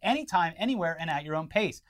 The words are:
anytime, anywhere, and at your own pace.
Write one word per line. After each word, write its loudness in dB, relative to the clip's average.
anytime, 2
anywhere, 0
and -4
at -2
your -2
own -4
pace. 0